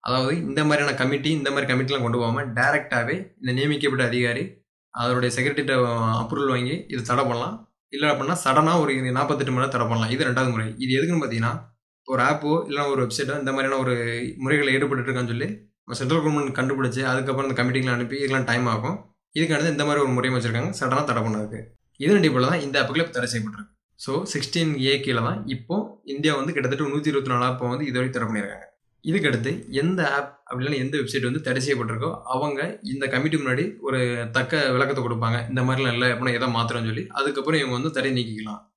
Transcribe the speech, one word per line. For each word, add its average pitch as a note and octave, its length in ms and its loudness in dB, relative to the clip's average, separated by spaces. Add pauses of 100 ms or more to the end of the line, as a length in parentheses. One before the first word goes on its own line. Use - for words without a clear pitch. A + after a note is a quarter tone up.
அதாவது C3 280 2 (120)
இந்த D3 200 0
மாதிரியான C#3+ 320 2
கமிட்டி, C#3 380 2
இந்த C3+ 160 0
மாதிரி C#3+ 160 0
கமிட்டிலாம் C3 360 2
கொண்டு A#2+ 140 2
போகாம B2 240 0 (140)
டைரக்டாவே C#3 580 2 (240)
இந்த B2+ 160 -2
நியமிக்கப்பட்ட C#3 540 2
அதிகாரி A#2+ 340 0 (480)
அவருடைய B2 460 2
செக்ரட்டரிட்ட C#3 400 2 (420)
அப்ரூவல் C3 340 0
வாங்கி B2+ 220 -2 (160)
இது B2 80 -4 (100)
தடை C3 200 2
பண்ணலாம். D3 260 -4 (400)
இல்ல D3 160 2
அப்படின்னா D3 320 0
சடனா D#3 300 6 (100)
ஒரு C3 340 0
நாற்பத்தெட்டு C#3 340 0
மணி B2+ 100 2
நேரம் C3 140 -2
தடை A#2 140 2
பண்ணலாம். A2+ 260 2
இது C#3+ 140 0
ரெண்டாவது B2+ 240 2
முறை. A2 140 -2 (160)
இது B2+ 140 0
எதுக்குன்னு D#3+ 260 2
பார்த்தீங்கன்னா, A#2 280 0 (580)
ஒரு B2 160 2
ஆப்போ D3+ 240 0 (180)
இல்ல C#3+ 220 -2
ஒரு C3+ 120 2
வெப்சைட்டோ C3 380 -2
இந்த C3+ 140 -2
மாதிரியான C3+ 280 0
ஒரு B2+ 100 0 (500)
முறைகளை C#3 320 2
ஈடுபட்டு C3+ 320 0
இருக்கான்னு B2 240 -2
சொல்லி B2 160 -2 (340)
நம்ம A#2+ 180 -10
சென்ட்ரல் D3+ 240 2
கவர்மெண்ட் D3 340 0
கண்டுபிடிச்சு C3 440 0 (100)
அதுக்கப்புறம் C3+ 360 0
இந்த C3 120 -2
கமிட்டிகளை B2+ 360 2
அனுப்பி B2 260 -4
இதெல்லாம் C3 280 0
டைம் B2 220 2
ஆகும். A#2+ 240 -2 (420)
இதுக்கானது D#3 360 2
இந்த D3 140 0
மாதிரி D3 160 2
ஒரு C3 120 2
முறையும் B2+ 220 0
வச்சிருக்காங்க, A#2+ 420 0
சடனா C3 300 0
தடை A#2 160 0
பண்ணதுக்கு. G#2+ 340 -4 (440)
இதன் G3 160 6
அடிப்படையில் C3 340 4
தான் D#3+ 120 0
இந்த C#3 160 -4
ஆப்புகளை D#3 240 0
இப்ப E3 120 -14
தடை B2 140 -2
செய்யப்பட்டிருக்கு. G#2+ 400 -6 (340)
So C3+ 80 -4 (200)
சிக்ஸ்டீன் D#3 380 0 (160)
ஏ C#3+ 60 4 (120)
கீழே A#2+ 220 0
தான் G3 120 -2 (160)
இப்போ E3 200 -6 (380)
இந்தியா D3 260 2
வந்து D3+ 160 -2
கிட்டத்தட்ட C#3 380 0
நூத்தி D3+ 200 0
இருபத்தி C3 200 0
நாலு B2 160 2
ஆப்பை B2+ 240 -4
வந்து D3 180 -4
இதுவரை B2+ 240 0
தடை A#2 140 -2
பண்ணியிருக்காங்க. G2+ 380 -6 (420)
இதுக்கடுத்து C3 440 0 (280)
எந்த F3+ 200 2 (180)
ஆப் - 120 -8 (160)
அப்படி B2+ 160 -4
இல்லைன்னா C#3 220 0
எந்த C#3+ 160 -4
வெப்சைட் C3 280 -2
வந்து C3+ 200 -4
தடை B2+ 160 0
செய்யப்பட்டிருக்கோ A#2+ 460 -2 (260)
அவங்க C#3+ 220 -2 (340)
இந்த C3+ 200 -4
கமிட்டி D3+ 300 0
முன்னாடி C3 220 0 (240)
ஒரு C3 100 0 (400)
தக்க C#3+ 240 0 (140)
விளக்கத்தை C3+ 280 0
கொடுப்பாங்க, A#2 340 0 (120)
இந்த B2+ 160 0
மாதிரிலாம் B2+ 300 2
இல்லை B2 180 2
அப்படின்னா A#2+ 240 0
எதை B2 180 0
மாத்திரம்னு A2+ 340 0
சொல்லி D3 140 -4 (160)
அதுக்கப்புறம் C#3+ 400 0
இவங்க B2 180 -2
வந்து D3+ 200 -2
தடை C3+ 180 0
நீக்கிக்கலாம். G#2+ 460 -6 (140)